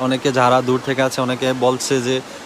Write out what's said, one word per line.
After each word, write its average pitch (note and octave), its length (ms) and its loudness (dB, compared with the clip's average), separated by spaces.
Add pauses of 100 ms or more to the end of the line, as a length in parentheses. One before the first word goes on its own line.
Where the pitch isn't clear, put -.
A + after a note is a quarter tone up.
অনেকে C3 320 0
যারা B2+ 300 4
দূর B2+ 220 0
থেকে C3+ 180 0
আছে, C3 180 0
অনেকে B2+ 320 -2
বলছে B2+ 480 0
যে B2+ 200 -2 (260)